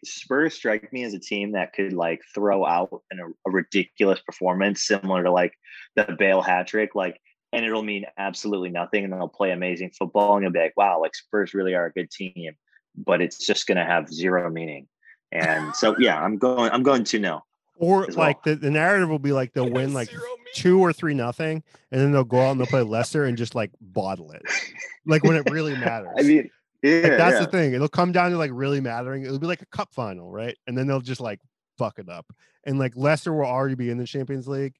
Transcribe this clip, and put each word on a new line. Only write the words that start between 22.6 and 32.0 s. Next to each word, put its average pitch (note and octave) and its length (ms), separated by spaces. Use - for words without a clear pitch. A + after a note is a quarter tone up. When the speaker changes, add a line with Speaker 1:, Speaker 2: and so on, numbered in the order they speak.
Speaker 2:
they'll B2 80
play C3 140
Leicester A#2 420
and B2 120
just, A#2 200
like, G#2+ 140
bottle F#2+ 520
it. D#2 100
Like, D#3 180
when D#3+ 120
it C#3+ 140
really D#3 260
Speaker 1:
<laughs> - 0
Speaker 2:
matters. A2+ 400
Speaker 1:
I C#3 60
mean, D3 280
yeah, D#3+ 200
Speaker 2:
Like, D3+ 160
that's E3+ 160
Speaker 1:
yeah. F#3 120
Speaker 2:
the - 40
thing. D#3 240
It'll C#3+ 140
come F3+ 240
down F3+ 180
to, F3 80
like, D3 160
really C#3 260
mattering. B2+ 440
It'll C3+ 160
be E3 80
like F3 140
a - 40
cup - 260
final, F2+ 380
right? A2 260
And B2 100
then C3+ 80
they'll C3+ 140
just, B2+ 200
like, G#2+ 200
fuck A2+ 200
it F#2 100